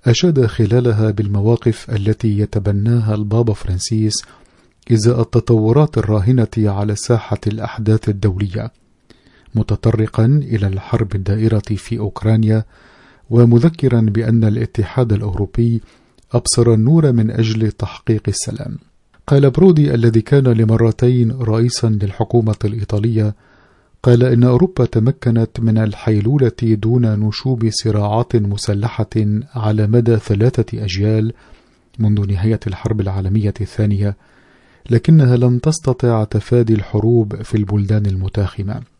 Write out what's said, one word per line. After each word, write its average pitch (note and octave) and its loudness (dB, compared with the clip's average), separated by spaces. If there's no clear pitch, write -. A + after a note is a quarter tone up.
أشاد C3+ 2
خلالها A2 0
بالمواقف G#2 -2
التي G#2 -2
يتبناها G#2 -2
البابا G#2+ 0
فرانسيس G#2+ -2
إزاء A#2 2
التطورات A#2 2
الراهنة G#2+ 0
على G#2 -2
ساحة - -2
الأحداث A2 -2
الدولية، G2+ -4
متطرقاً A2 0
إلى A#2+ 0
الحرب G2 -4
الدائرة G#2 0
في A2 -6
أوكرانيا، A2 0
ومذكراً A#2+ 4
بأن A2+ 0
الاتحاد A2 -2
الأوروبي G#2 -2
أبصر A#2 2
النور C#3 4
من A2+ 2
أجل A2 0
تحقيق - -4
السلام. - -8
قال C#3 4
برودي D#3+ 4
الذي A2+ 4
كان C#3 2
لمرتين A2+ 2
رئيساً A#2+ -2
للحكومة G#2+ 0
الإيطالية، G#2+ -2
قال A#2+ 4
إن A#2+ 4
أوروبا B2+ 2
تمكنت A2+ 0
من A2+ 0
الحيلولة A2 0
دون A2+ 0
نشوب A2 -2
صراعات G#2+ -2
مسلحة G#2 -2
على G#2+ -2
مدى A2+ 2
ثلاثة G#2+ -2
أجيال G#2+ -2
منذ G#2 0
نهاية G#2 0
الحرب G#2+ -4
العالمية G2 -2
الثانية، G2+ -2
لكنها B2+ 4
لم B2 2
تستطع A#2+ -2
تفادي A2+ 0
الحروب G#2 0
في - -6
البلدان G#2 0
المتاخمة. G2 -4